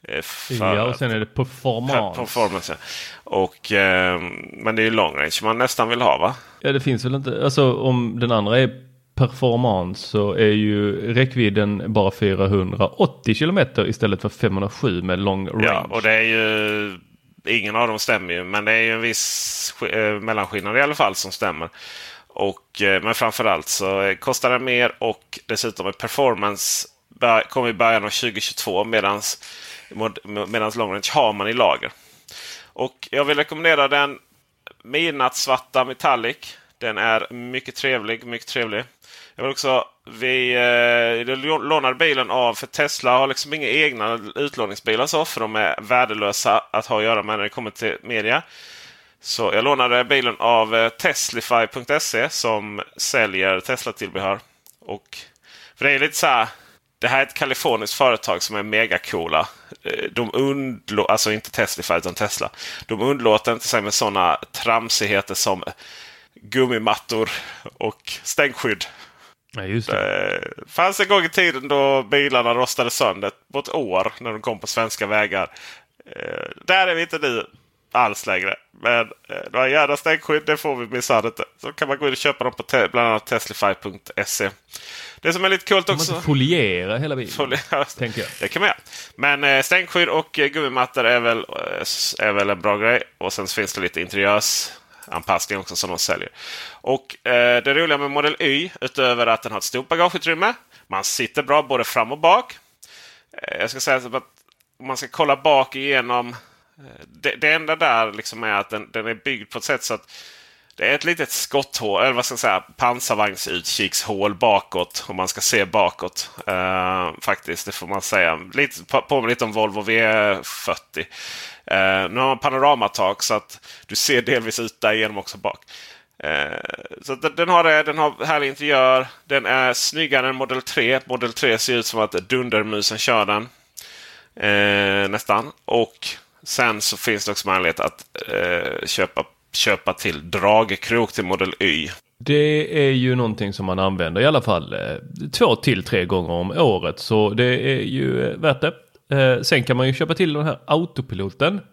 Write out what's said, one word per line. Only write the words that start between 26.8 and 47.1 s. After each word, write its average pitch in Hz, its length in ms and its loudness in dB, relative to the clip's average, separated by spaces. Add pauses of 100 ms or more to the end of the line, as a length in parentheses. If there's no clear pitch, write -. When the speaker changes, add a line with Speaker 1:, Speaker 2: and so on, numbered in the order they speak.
Speaker 1:
bör-, 113 300 4
kommer 120 200 0
i 113 40 -2
början 110 320 2
av 104 40 -4
tjugohundratjugotvå 104 720 -2
medans 101 600 0 (460)
mod-, 104 580 -6
medans 107 280 -2
long 110 160 -2
range 101 220 -4
har 117 200 4
man 101 140 -4
i 113 60 -2
lager. 87 380 2 (720)
Och - 480 -8
jag 139 140 0
vill 147 120 2
rekommendera 151 500 2
den 143 300 2 (680)
midnattssvarta 131 1000 0
metallic. 123 520 0 (400)
Den 110 200 -4
är 113 360 2
mycket 123 420 -10
trevlig, 117 480 -2
mycket 120 240 -12
trevlig. 113 360 -4 (520)
Jag - 80 -8
vill 135 80 -2
också, 131 340 2 (340)
vi, 127 340 2
eh, 120 840 4
lå-, 151 200 0
lånade 135 380 2
bilen 135 360 2
av, 120 220 2
för - 140 -10
Tesla 127 500 2
har 135 100 4
liksom 143 260 -4
inga 151 140 -4
egna 117 520 0 (160)
utlåningsbilar 113 720 -2
så, 156 200 0
för - 160 -6
de 110 140 -4
är 104 260 2
värdelösa 107 880 2
att - 140 -2
ha 113 120 0
att 107 60 2
göra 110 200 2